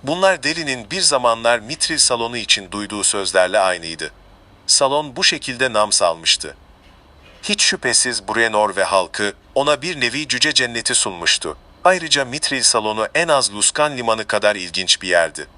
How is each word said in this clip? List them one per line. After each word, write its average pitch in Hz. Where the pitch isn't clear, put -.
Bunlar 175
Deli'nin 139
bir 190
zamanlar 117
Mitril 143
salonu 117
için 98
duyduğu 104
sözlerle 92
aynıydı. 82
Salon 139
bu 190
şekilde 131
nam 104
salmıştı. 82
Hiç 208
şüphesiz 120
Bruenor 107
ve 98
halkı 95
ona 143
bir 156
nevi 131
cüce 131
cenneti 117
sunmuştu. 85
Ayrıca 160
Mitril 131
salonu 107
en 165
az 127
Luskan 143
limanı 113
kadar 104
ilginç 92
bir 95
yerdi. 80